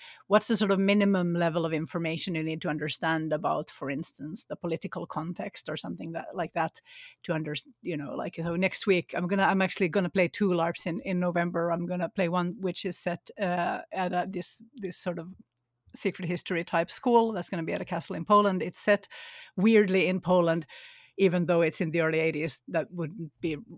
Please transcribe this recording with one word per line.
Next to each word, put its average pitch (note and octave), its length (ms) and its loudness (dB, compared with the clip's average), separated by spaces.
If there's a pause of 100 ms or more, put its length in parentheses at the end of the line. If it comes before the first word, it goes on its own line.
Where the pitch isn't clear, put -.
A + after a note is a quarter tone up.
(280)
what's G3+ 200 4
the A3+ 80 4
sort G3 140 2
of G3 80 4
minimum G3 560 4
level E3+ 320 2
of D#3+ 80 -2
information E3 640 -4
you D#3 80 -2
need D#3 180 -4
to F#3 80 -2
understand D#3 640 -2
about, D3+ 380 -2
for - 180 -8
instance, D3+ 540 -8
the - 120 -8
political E3 520 -6
context F3+ 600 -8
or - 80 -6
something E3 360 -8
that, - 240 -8
like E3+ 180 -6
that, D#3+ 260 -2 (440)
to E3+ 100 -4
under-, D#3 220 -4 (260)
you E3+ 160 -6
know, C#3+ 180 -8
like, C3+ 200 -8
so E3+ 200 -4
next F#3 300 0
week F3+ 300 2
I'm F3+ 120 -2
gonna, G3 140 0
I'm F#3+ 220 4
actually F3+ 260 0
gonna F3+ 180 0
play F3+ 200 2
two F#3+ 260 0
larps E3+ 320 0
in, F3 140 -4
in F#3 200 -2
November. F3 520 0
I'm F3 160 -2
gonna F3 220 -2
play F3+ 200 0
one F3 300 0
which F#3 260 -4
is F#3 100 -4
set, - 360 -6 (100)
uh, F3+ 400 0 (100)
at F3+ 220 -2
a, F3+ 160 0
this, F3+ 320 -4 (140)
this F#3+ 220 -6
sort F3 200 -4
of E3+ 120 -10 (680)
secret F3+ 320 -4
history F3 360 -2
type F3 280 0
school A#3 400 2
that's F#3+ 180 -6
gonna E3+ 140 -4
be E3+ 100 -2
at - 80 -4
a - 40 -6
castle F3 300 -6
in E3+ 80 -6
Poland. G3+ 380 6
It's - 180 -6
set - 280 2 (500)
weirdly F#3+ 480 6
in F#3 160 0
Poland, E3+ 460 4 (500)
even F3+ 300 4
though E3+ 140 4
it's D#3+ 200 2
in D#3+ 80 0
the E3 120 0
early D#3+ 180 2
eighties. D#3+ 480 0
That E3 240 -2
wouldn't E3+ 400 -8 (100)
be D#3+ 160 -2 (200)